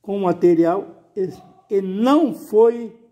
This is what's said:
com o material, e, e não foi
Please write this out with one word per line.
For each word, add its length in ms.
com 160
o 60
material, 920
e, 120
e 140
não 500
foi 640